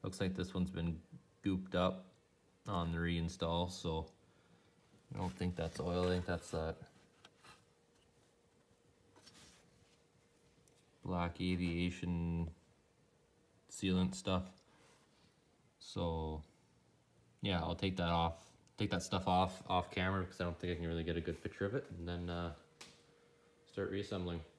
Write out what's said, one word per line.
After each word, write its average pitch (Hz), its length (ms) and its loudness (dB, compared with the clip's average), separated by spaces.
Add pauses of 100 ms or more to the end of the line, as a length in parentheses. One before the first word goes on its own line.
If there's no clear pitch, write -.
Looks 92 160 -6
like 92 160 2
this 90 180 -4
one's 90 160 2
been 82 300 -2 (440)
gooped 92 300 2
up 92 300 2 (640)
on 85 240 0
the 82 60 0
reinstall, 85 720 0
so 80 340 -2 (1080)
I - 40 -4
don't 90 200 -2
think 90 180 0
that's 82 240 -4
oil. 90 260 2
I 90 40 4
think 90 160 2
that's 87 240 -4
that 80 260 -2 (4000)
black 87 380 -2
aviation 87 1120 0 (1200)
sealant 92 440 4
stuff. 92 280 2 (1400)
So 80 640 -2 (1000)
yeah, 92 200 2
I'll 82 140 0
take 92 220 0
that 87 140 2
off, 85 240 4 (420)
take 104 140 0
that 92 120 0
stuff 92 240 -2
off, 92 400 4
off 90 240 2
camera, 95 340 2
because - 140 -12
I 90 60 0
don't 85 160 -2
think 87 160 0
I - 20 -
can 85 80 -2
really 82 180 0
get 82 120 0
a 85 60 0
good 82 200 -4
picture - 220 -4
of 104 100 -2
it, 139 120 -2 (100)
and 85 100 -8
then, 87 220 -4
uh, 85 240 -2 (1200)
start 98 180 -2
reassembling. 90 500 -2 (180)